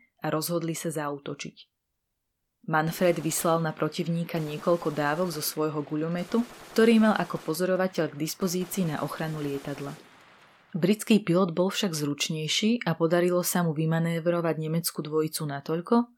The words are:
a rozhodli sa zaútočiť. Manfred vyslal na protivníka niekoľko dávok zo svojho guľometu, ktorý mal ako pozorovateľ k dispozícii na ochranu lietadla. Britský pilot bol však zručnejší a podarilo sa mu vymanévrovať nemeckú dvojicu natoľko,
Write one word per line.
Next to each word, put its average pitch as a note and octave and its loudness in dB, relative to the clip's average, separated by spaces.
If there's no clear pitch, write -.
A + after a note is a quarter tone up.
a - -2
rozhodli E3 0
sa D#3+ -4
zaútočiť. D3 -8
Manfred E3 2
vyslal E3 0
na D#3+ 0
protivníka E3 -2
niekoľko D#3 0
dávok D3+ 0
zo D3+ -6
svojho D3+ -2
guľometu, E3+ -2
ktorý A3+ 8
mal G#3+ 6
ako F3 -2
pozorovateľ F3+ 0
k C#3 -12
dispozícii F3 -2
na C#3 -4
ochranu D#3+ -6
lietadla. C#3+ -6
Britský G3 4
pilot F3 2
bol F3+ 2
však F#3+ -2
zručnejší D#3 0
a E3 0
podarilo F3 2
sa F3+ 0
mu E3+ 2
vymanévrovať E3 0
nemeckú D#3+ -2
dvojicu D#3 -2
natoľko, E3+ 0